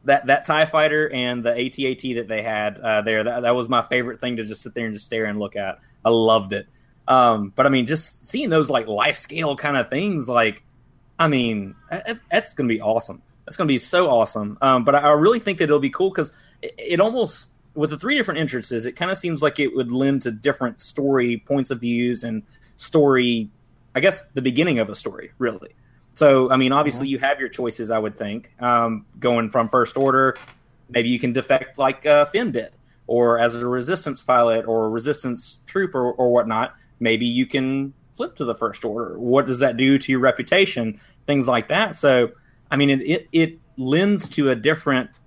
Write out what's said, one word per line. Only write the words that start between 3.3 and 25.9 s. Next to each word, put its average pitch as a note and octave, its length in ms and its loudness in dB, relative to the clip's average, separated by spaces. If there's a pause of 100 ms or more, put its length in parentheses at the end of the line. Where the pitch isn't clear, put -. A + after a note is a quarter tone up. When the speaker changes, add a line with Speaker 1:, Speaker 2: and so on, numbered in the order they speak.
Speaker 1:
that A#2+ 140 2
was A#2+ 120 -4
my A#2+ 140 2
favorite B2 380 -4
thing B2 160 -4
to A2+ 80 -6
just G#2+ 180 -12
sit A#2 120 -16
there A#2 100 -6
and A2 100 -6
just G#2 120 -12
stare A2+ 180 -4
and G#2 140 -4
look G2+ 180 -8
at. G2 220 -8 (260)
I A2+ 60 4
loved A2 420 4
it. G2+ 140 -6 (420)
Um, A#2 480 4
but, C3 100 2
I C#3 40 4
mean, B2+ 160 2
just D#3+ 380 -6
seeing C4 260 -4
those, D#3 180 2
like, A#2+ 180 0
life A2 300 0
scale D3+ 400 -6
kind C#3+ 200 -2
of B2+ 140 -2
things, D#3+ 380 -4
like, A#2 360 0 (540)
I E3 100 4
mean, A2+ 460 0 (160)
that, G#3+ 280 -8 (120)
that's G#3 220 -2
gonna C3 160 -2
be A2 120 0
awesome. A2 420 -4 (240)
That's - 100 -16
gonna E3+ 120 0
be C3+ 100 2
so F3 320 0
awesome. G#2+ 500 0
Um, C3 240 4
but C#3 120 4
I, - 20 6
I D3 140 4
really F3+ 260 4
think G3 200 -4
that F3 60 2
it'll D3 140 4
be C#3 120 0
cool F#3+ 200 0
'cause E3 200 -4 (320)
it, - 140 -12
it E3+ 240 -2
almost, A3 500 0 (240)
with D3+ 160 -2
the D3+ 80 -8
three B3 180 -2
different G3 240 -2
entrances, B2 460 -4
it B2 100 -8
kinda F#3 180 -4
seems E3+ 280 -4
like D3 180 0
it C#3 160 0
would A#2+ 160 -2
lend C3+ 300 0
to B2 100 -4
different A#2+ 480 -4
story B2+ 680 -2
points C#3 240 -2
of B2 100 -6
views A#2+ 440 -4
and A2 180 -6 (340)
story, B2+ 720 2 (460)
I B2+ 60 0
guess, F3+ 240 0 (100)
the C3+ 80 -4
beginning C3 360 2
of A2 100 0
a G#2 60 -12
story, - 440 -12
really. - 360 -6 (400)